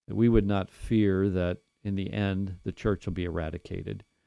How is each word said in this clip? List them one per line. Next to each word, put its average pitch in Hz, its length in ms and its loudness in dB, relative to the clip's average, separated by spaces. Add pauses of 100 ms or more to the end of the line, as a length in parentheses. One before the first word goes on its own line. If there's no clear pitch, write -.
that 104 80 -8
we 113 140 4
would 110 180 6
not 98 240 0
fear 101 600 2
that 90 280 0 (240)
in 101 120 -4
the 98 180 -4
end 98 520 -2
the 95 80 -4
church - 340 -2
will 87 80 -4
be 87 100 -4
eradicated. 82 800 -6 (220)